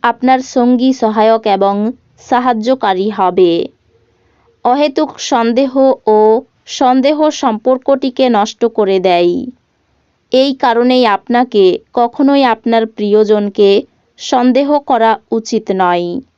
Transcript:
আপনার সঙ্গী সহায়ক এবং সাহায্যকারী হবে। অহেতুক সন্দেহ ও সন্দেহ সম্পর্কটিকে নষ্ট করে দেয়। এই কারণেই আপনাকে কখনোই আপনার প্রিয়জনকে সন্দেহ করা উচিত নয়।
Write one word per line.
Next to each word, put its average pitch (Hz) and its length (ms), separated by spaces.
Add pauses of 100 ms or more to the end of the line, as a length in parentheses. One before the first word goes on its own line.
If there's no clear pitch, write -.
আপনার 254 440
সঙ্গী 247 460
সহায়ক 220 540
এবং 196 280 (460)
সাহায্যকারী 233 920
হবে। 185 420 (1120)
অহেতুক 285 460 (100)
সন্দেহ 240 520 (340)
ও 214 120 (520)
সন্দেহ 269 480 (160)
সম্পর্কটিকে 262 960
নষ্ট 220 360
করে 202 340
দেয়। 175 340 (1000)
এই 262 220
কারণেই 254 520
আপনাকে 220 580 (280)
কখনোই 269 520
আপনার 226 420
প্রিয়জনকে 208 840 (480)
সন্দেহ 254 500 (120)
করা 226 320 (180)
উচিত 220 360 (100)
নয়। 175 320 (300)